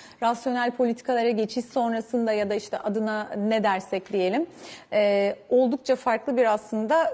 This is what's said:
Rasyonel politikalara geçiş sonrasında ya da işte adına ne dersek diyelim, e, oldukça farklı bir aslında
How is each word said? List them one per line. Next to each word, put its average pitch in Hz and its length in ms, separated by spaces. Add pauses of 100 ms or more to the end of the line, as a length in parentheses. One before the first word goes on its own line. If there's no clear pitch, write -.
(220)
Rasyonel 240 480
politikalara 233 580
geçiş 226 360
sonrasında 226 680
ya 208 160
da 208 60
işte - 220
adına 214 500 (200)
ne 220 160
dersek 190 500
diyelim, 202 320 (480)
e, 202 420 (140)
oldukça 254 460
farklı 233 420
bir 226 160
aslında 233 600